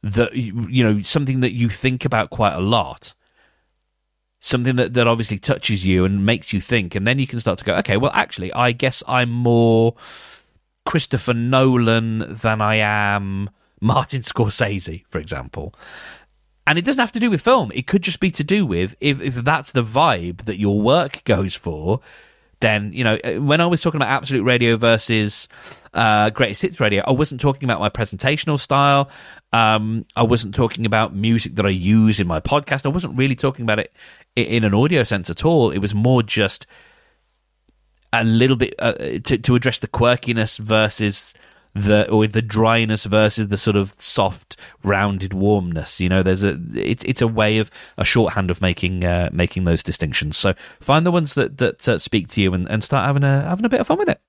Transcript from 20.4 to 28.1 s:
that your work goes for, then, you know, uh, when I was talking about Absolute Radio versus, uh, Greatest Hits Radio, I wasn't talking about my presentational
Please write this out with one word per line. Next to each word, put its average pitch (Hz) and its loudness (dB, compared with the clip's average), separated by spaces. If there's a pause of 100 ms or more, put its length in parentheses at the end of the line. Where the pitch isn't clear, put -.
that 101 -6
your 101 2
work 139 0
goes 98 0
for, 85 -4 (640)
then, 104 0
you 127 -4
know, 110 2
uh, 104 -4
when 147 2
I 170 2
was 175 0
talking 160 -2
about 123 -2
Absolute 131 -2
Radio 120 4
versus, 110 0 (440)
uh, 107 2
Greatest 110 -2
Hits 180 -4
Radio, 101 2
I - -2
wasn't 135 0
talking 139 0
about 113 0
my 104 0
presentational 131 -2